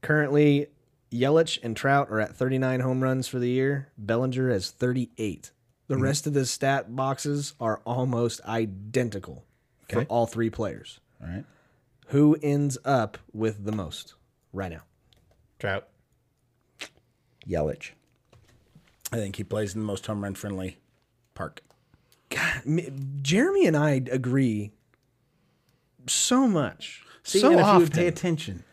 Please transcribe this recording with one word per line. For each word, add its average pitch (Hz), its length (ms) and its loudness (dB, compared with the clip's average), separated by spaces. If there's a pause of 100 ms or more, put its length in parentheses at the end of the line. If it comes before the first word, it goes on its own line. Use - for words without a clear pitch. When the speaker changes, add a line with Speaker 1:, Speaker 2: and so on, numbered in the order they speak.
Speaker 1:
Currently, 147 640 4 (440)
Yelich 147 520 2
and 113 120 -4
Trout 139 340 2
are 107 120 -2
at - 140 -4
thirty-nine 131 440 0
home 131 240 0
runs 131 240 0
for 127 120 -6
the 123 100 0
year. 135 480 0
Bellinger 127 540 0
has 98 200 -2
thirty-eight. 123 800 -4 (380)
The 139 60 0
Speaker 2:
Mm-hmm. 131 80 0
Speaker 1:
rest 139 240 0
of 151 60 -2
the 135 120 2
stat 135 500 -2
boxes 139 640 -4
are 113 260 -2
almost 120 600 0
identical 107 1000 -4 (460)
for - 100 0
Speaker 2:
Okay. 151 80 -2
Speaker 1:
all 117 200 2
three 113 220 -2
players. 101 500 -8 (220)
Speaker 2:
All - 60 -14
right. 90 160 -10 (640)
Speaker 1:
Who 151 340 6
ends 143 440 0
up 123 320 0 (160)
with 107 320 -4
the 107 80 -4
most 92 400 -8 (400)
right 95 180 -6
now? 80 120 -16 (760)
Speaker 3:
Trout. 98 300 -6 (1600)
Speaker 2:
Yelich. 78 440 -4 (1200)
I 120 60 -4
think 101 180 -6
he 104 80 -8
plays 104 300 -4
in 107 80 -6
the 107 60 -4
most 98 180 -6
home 104 180 -6
run 98 120 -6
friendly 92 420 -8 (560)
park. - 280 -12 (680)
Speaker 1:
God, - 360 -2
m-, 139 560 -4
Jeremy 285 440 4
and 160 100 4
I 147 360 2
agree 123 600 0 (1400)
so 254 400 2
much. - 560 -2 (200)
Speaker 2:
See, - 160 0
Speaker 1:
So 254 120 8
Speaker 2:
and 339 80 8
if - 60 8
Speaker 1:
often. 202 140 8
Speaker 2:
you 170 60 8
would 151 80 -2
pay 175 140 2
attention. 165 640 -2